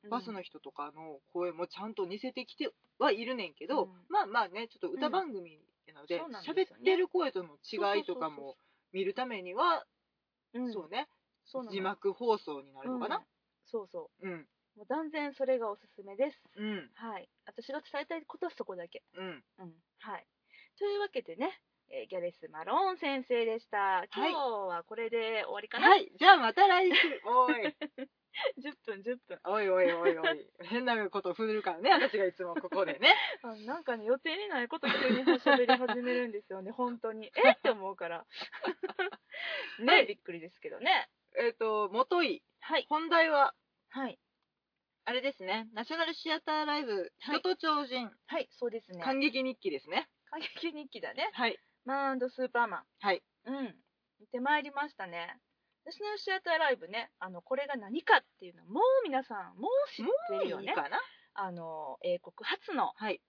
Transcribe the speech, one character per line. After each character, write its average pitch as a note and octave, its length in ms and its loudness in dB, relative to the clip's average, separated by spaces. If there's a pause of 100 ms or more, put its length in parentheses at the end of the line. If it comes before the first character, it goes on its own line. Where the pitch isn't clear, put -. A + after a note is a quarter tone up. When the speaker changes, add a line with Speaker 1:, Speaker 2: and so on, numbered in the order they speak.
Speaker 1:
う G#3 40 -18
ん。 - 20 -16
Speaker 2:
バ A#3+ 120 -2
ス A3+ 100 -10
の F#3+ 100 -8
人 - 180 -16
と C#3 120 -16
か D3 200 -10
の D#3 280 -16 (140)
声 F3 180 -2
も E3+ 160 -6
ち - 100 -16
ゃ G3+ 100 -8
ん A3+ 60 -10
と G3+ 120 -2
似 F#3+ 140 -8
せ B3+ 120 -6
て B3+ 140 -10
き - 100 -20
て - 160 -4 (260)
は - 140 4
い G#3+ 120 0
る B3+ 120 -4
ね G3 140 -6
ん D3 40 -20
け - 140 -14
ど、 C4+ 180 0
Speaker 1:
う - 20 -16
ん。 - 220 -20
Speaker 2:
ま G4+ 140 2
あ - 20 0
ま G#3 180 0
あ F#3+ 40 -2
ね、 G#3+ 200 -8
ち - 100 -20
ょ - 0 -
っ - 20 -20
と F#3 100 -4
歌 C#4+ 200 -2
番 E4 240 -2
組 E3+ 260 -12 (280)
な D#3 140 -20
の D3+ 60 -20
で、 E3+ 80 -2
Speaker 1:
う - 40 0
ん。 - 20 -6
そ E4 60 -8
う - 20 -12
な G#3+ 100 -10
ん - 20 -16
で F3+ 60 -12
す - 20 -10
よ D#4 60 -2
ね。 F#4+ 80 4
Speaker 2:
喋 - 160 -6
っ A#3+ 40 -16
て F#4 140 6
る F4+ 100 2
声 D#4+ 240 0
と F#3 120 -4
の D3+ 200 -16
違 G#3 360 0
い G3+ 60 -6
と F3+ 100 -4
か D#3+ 140 -4
も D3+ 60 -12
Speaker 1:
そ C#3+ 60 -14
う C#3 40 -12
そ C3+ 60 -12
う - 0 -
そ - 0 -
う - 0 -
そ - 0 -
う。 - 40 -14 (380)
Speaker 2:
見 F#3+ 120 -2
る G3 80 -2
た B3+ 120 -2
め A3+ 160 -8
に F3+ 120 -10
は、 D#4+ 320 2 (680)
Speaker 1:
う A#3+ 80 -4
ん。 A#3+ 120 -4
Speaker 2:
そ F3 140 -8
う - 20 -20
ね、 A#3+ 180 -4 (380)
Speaker 1:
そ - 140 -8
う B3+ 40 -8
な A#3 40 -12
の。 G#3 40 -12
Speaker 2:
字 G3 100 -4
幕 G3 320 -2
放 A3+ 240 2
送 C#3+ 240 -8
に C#3 120 -20
な C3+ 80 -20
る A#3+ 80 -8
の B3+ 100 -4
か A#3 80 -4
な？ D#4+ 100 -2
Speaker 1:
う - 20 -2
ん。 - 40 -14 (420)
そ A3 180 -8
う F3+ 40 -16
そ E3 220 -12 (120)
う。 F#3+ 60 -8
Speaker 2:
う F#3 40 -6
ん。 D#3+ 160 -12 (280)
Speaker 1:
も G#3 80 -20
う - 40 -20
断 D4+ 240 -4
然 D4 220 -4
そ C4+ 120 -2
れ C4 140 2
が A3+ 100 -4
お G#3 60 -6
す - 100 -20 (100)
す G3+ 80 -18
め G3 120 -16
で C#4 160 0
す。 - 100 -20 (140)
Speaker 2:
う G#3 80 -8
ん。 G3 320 -6
Speaker 1:
は A3+ 240 -10
い。 F3+ 100 -20 (160)
私 A#3 260 -14
が D4 100 -6
伝 C#4+ 220 -8
え - 20 -8
た E4 120 -6
い D#4 80 -10
こ - 120 -18
と - 80 -6
は E4+ 120 -4
そ A#3 80 -8
こ F#3+ 100 -10
だ F3 120 -12
け。 - 160 -16 (140)
Speaker 2:
う F#3 40 -10
ん。 E3 220 -10 (160)
Speaker 1:
う F#3+ 60 -16
ん。 E3 80 -16 (260)
は G#3 180 -10
い。 - 100 -16 (520)
と G4+ 60 -2
い G4+ 100 0
う G4+ 60 -2
わ G4+ 80 -2
け B3 120 -6
で E3 140 -12
ね、 D#4 260 -4 (280)
え C3+ 140 -8
ー、 A3 40 -12
ギ F#3 100 -6
ャ F3+ 40 -2
レ F3 100 -2
ス・ D#3+ 180 -18
マ D#3 140 -12
ロ C#4+ 240 0
ー F#4 60 -2
ン F4+ 40 -8
先 C#4 300 -2
生 A#3 180 2
で A3+ 140 -2
し - 100 -20
た。 G#3+ 80 -2
Speaker 2:
は F#3+ 280 2
い。 - 100 -20
Speaker 1:
今 C#4 160 2
日 F4 40 -2 (320)
は E3+ 160 -4
こ A3 120 -12
れ A3+ 140 -4
で A3 340 -2
終 - 100 -6
わ G3+ 80 -6
り A3 80 -12
か - 100 -6
な？ G4 100 8
Speaker 2:
は G4+ 80 12
い。 - 200 -2
じ D4 80 6
ゃ G4 80 12
あ F4 40 12
ま A#3 160 2
た F#4+ 140 8
来 F#4 220 8
週。 - 60 4 (300)
お B3+ 260 6
い。 D4+ 280 0
Speaker 1:
<laughs> C#4 300 -10 (520)
十 C#4+ 100 -8 (140)
分、 G3+ 180 -6
十 A#3+ 140 -4 (100)
分。 F3 160 -12
Speaker 2:
お G3 160 0
い G3+ 100 2
お F#3 120 6
い F3 100 6
お E3+ 160 2
い E3+ 100 4
お D#3+ 60 -4
い。 D#3+ 300 0
Speaker 1:
<laughs> F3 160 -16
Speaker 2:
変 A#3+ 160 -2
な A3 240 0
こ G3+ 120 -4
と F3+ 120 -4
振 A3 180 -2
る G#3+ 120 -2
か F3+ 100 0
ら D#3+ 60 -8
ね、 A#3 120 6
私 D#4+ 260 6
が G3 80 4
い F3+ 80 0
つ F#3 100 -8
も F3 120 -6
こ A#3 140 -6
こ G3 160 0
で - 140 -4
ね。 D#4+ 160 8 (140)
Speaker 1:
<laughs> - 140 -10
あ、 A#3 120 -12 (100)
な C#4+ 140 -6
ん E4 40 -16
か A#3+ 140 -2
ね、 G#3+ 80 -10
予 B3 140 4
定 D#4+ 180 -4
に G#4 100 -6
な D4+ 140 -2
い A#3+ 60 -4
こ D#4+ 120 -6
と C4+ 80 -2
急 - 220 2
に B3 160 2
喋 C4+ 400 6
り B3+ 100 6
始 B3 260 -2
め B3 120 -2
る B3 140 0
ん A3+ 40 -8
で G#3 120 -8
す - 100 -12
よ F#3+ 80 -8
ね、 F#3+ 100 -10
Speaker 2:
<laughs> A3+ 60 -12
Speaker 1:
本 A#3+ 220 -2
当 A3+ 120 -6
に。 A3 240 -12
え？ - 160 8
っ - 100 4
て C#4 100 2
思 G3 200 -4
う F#3+ 40 -8
か F3 120 -8
ら。 E3+ 180 -8 (360)
<laughs> - 580 -4 (600)
ね、 B3 140 6
Speaker 2:
は F4+ 60 10
い。 - 60 6
Speaker 1:
び - 80 -6
っ - 80 -10
く - 100 -12
り E3+ 80 -8
で D#3+ 120 -14
す - 100 -20
け D#3 80 -10
ど - 100 -12
ね。 D4+ 300 2 (280)
Speaker 2:
え A#3 120 2
っ A3+ 40 -8
と、 G#3+ 360 0
も A3+ 160 2
と F4 180 2
い。 A3 200 -2 (160)
Speaker 1:
は D#4 180 -2
い。 - 100 -2
Speaker 2:
本 D#4+ 220 -2
題 E4 200 6
は、 C#4+ 260 4 (340)
Speaker 1:
は C4 180 -6
い。 - 120 -12 (840)
Speaker 2:
あ A3 60 -4
れ B3 100 -2
で C4+ 120 -2
す G3 100 -14
ね。 G#3+ 300 -4
ナ G#3+ 100 -6
シ D#4 120 -6
ョ - 20 -4
ナ E4 80 2
ル D#4+ 80 -4
シ - 180 -6
ア D#4+ 80 0
タ D#4 220 -2
ー D4+ 40 0
ラ D4 120 0
イ D4 80 -2
ブ、 G3+ 340 -4
Speaker 1:
は C#4+ 160 -4
い。 - 40 2
Speaker 2:
人 - 20 -8
と F#4 140 0
超 D4+ 300 0
人。 B3 260 -6 (160)
Speaker 1:
は D#4 120 -4
い、 C4 120 -4
そ - 160 -6
う - 20 0
で A3 120 -8
す - 100 -20
ね。 F3 120 -10
Speaker 2:
感 C4 160 0
激 C4 240 0
日 C4 160 -4
記 F#3 120 -2
で C3+ 80 -4
す - 100 -20
ね。 A3+ 180 -2 (220)
Speaker 1:
感 D4+ 100 -10
激 E4 320 -6
日 D4 160 -14
記 A3 140 -14
だ D#3 140 -8
ね。 F4+ 180 -2
Speaker 2:
は A#3 140 0
い。 - 100 -2 (280)
Speaker 1:
マ C4+ 280 0
ン& C4 60 -2 (100)
ス B3+ 140 -6
ー B3+ 60 -2
パ A#3+ 160 2
ー - 20 -6
マ F#3 120 -6
ン。 - 80 -20 (120)
Speaker 2:
は G3+ 140 2
い。 - 100 -2 (220)
Speaker 1:
う A#3 60 -8
ん。 C4 240 -6 (440)
見 G#3 80 -20
て B3+ 120 -8
ま D4 200 2
い C#4+ 40 -6
り C#4+ 80 -10
ま C#4+ 160 -4
し - 80 -16
た F#3+ 120 -8
ね。 E3+ 340 -10 (440)
ナ D#4 80 -12
シ - 80 -14
ョ - 20 -8
ナ G#4 80 -4
ル G#4 80 -6
シ - 120 -4
ア F#4+ 100 0
タ F4 100 -2
ー D#4+ 80 4
ラ D4+ 120 4
イ B3 40 4
ブ E3 120 -16
ね、 A3 300 -8
あ F#3+ 120 -10
の、 F3 120 -12
こ - 140 -2
れ C#4 100 -2
が C#4 100 -6
何 A3+ 280 -6
か G#4+ 140 8
っ - 80 2 (120)
て - 80 -18
い F3 60 -14
う F3 40 -20
の E3 60 -20
は、 E3 60 -20
も A3+ 140 -2
う - 20 6 (200)
皆 C4+ 200 0
さ G3 260 -10
ん、 F3+ 60 -20
も A#3 140 -4
う - 20 0 (180)
知 - 140 -10
っ - 20 -4 (220)
て E5 180 -2
る - 40 -2
よ B4 100 -6
ね。 G4 160 -4
Speaker 2:
も - 20 -2
う - 40 -2
い - 0 -
い - 20 -2
か C#3+ 60 -6
な？ - 120 -2 (320)
Speaker 1:
あ F#3+ 180 -4
の、 D#3+ 520 -10
英 F3+ 160 0
国 - 220 -20
初 - 320 -6
の、 A#3+ 220 0
Speaker 2:
は G#3+ 140 -6
い。 - 200 -4